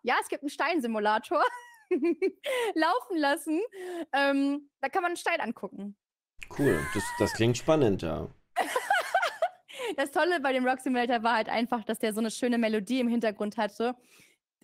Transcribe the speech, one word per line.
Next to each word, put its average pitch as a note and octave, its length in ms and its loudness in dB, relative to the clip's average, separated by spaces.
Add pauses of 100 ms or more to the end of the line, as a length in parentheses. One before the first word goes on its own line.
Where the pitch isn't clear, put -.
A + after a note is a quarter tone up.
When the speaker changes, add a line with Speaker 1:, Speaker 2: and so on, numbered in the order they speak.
Speaker 1:
Ja, B3 200 2
es - 80 -10
gibt - 140 -4
einen C#4+ 60 -4
Steinsimulator. A#3 960 0 (460)
<laughs> F#4+ 840 0
Laufen F4 420 0
lassen. D4+ 440 0 (520)
Ähm, C#4 560 2 (120)
da C4 80 -4
kann F#4 140 0
man F4 80 0
einen E4+ 60 -4
Stein E4+ 220 0
angucken. G3+ 560 -8 (640)
Speaker 2:
Cool, A#2+ 220 4 (140)
das, G2+ 100 -2 (160)
das G2+ 140 2
klingt A#2 240 2
spannend, C#3 440 4
ja. D#2+ 260 -4 (280)
Speaker 1:
<laughs> - 120 0 (1300)
Das C#4 160 -2
Tolle D#4+ 300 2
bei C4+ 120 0
dem B3+ 140 2
Rock B3+ 140 0
Simulator B3 420 0
war A#3 120 4
halt A3 140 0
einfach, A#3 340 0
dass - 160 -4
der A3 140 0
so G#3 60 -4
eine A3+ 120 -2
schöne A#3+ 260 0
Melodie A3 420 0
im A#3+ 80 2
Hintergrund G#3+ 500 -2
hatte. A3+ 380 -2 (680)